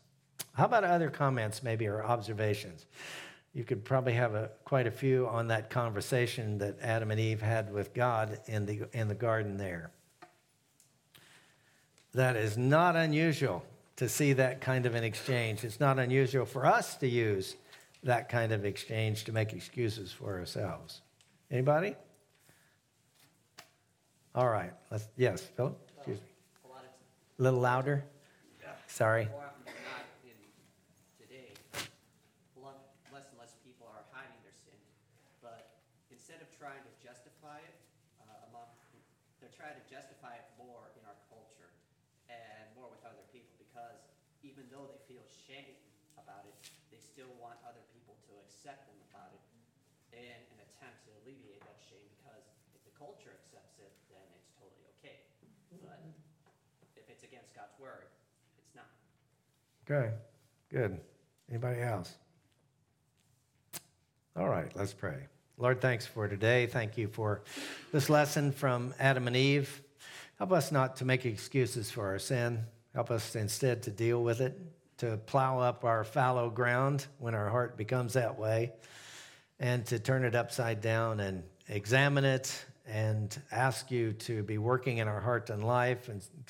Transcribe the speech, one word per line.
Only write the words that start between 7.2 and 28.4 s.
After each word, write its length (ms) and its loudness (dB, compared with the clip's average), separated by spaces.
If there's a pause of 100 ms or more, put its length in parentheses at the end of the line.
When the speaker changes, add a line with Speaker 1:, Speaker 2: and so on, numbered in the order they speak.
Speaker 1:
had 300 0
with 220 -4
God 540 0
in 180 -2
the, 280 -4
in 140 0
the 80 -2
garden 420 0
there. 340 -6 (2250)
That 220 4
is 220 2
not 380 6
unusual 680 2 (340)
to 120 2
see 240 4
that 280 2
kind 260 2
of 80 0
an 80 0
exchange. 600 -2
It's 160 -8
not 200 6
unusual 460 4
for 200 -2
us 320 4
to 100 0
use 480 0 (480)
that 260 2
kind 220 0
of 140 0
exchange 600 -2
to 60 -6
make 220 0
excuses 580 -4
for 260 -8
ourselves. 640 -8 (480)
Anybody? 460 2 (2500)
All 140 4
right. 240 -2 (160)
Let's, 260 -6
yes, 260 2 (120)
Philip? 240 -4 (180)
Excuse 220 -8
me. 80 -18 (400)
Speaker 2:
Uh, 20 -20
a 60 -20
lot 100 -20
of 60 -20
t- 480 -20
Speaker 1:
A 40 -6
little 200 4
louder? 420 2 (560)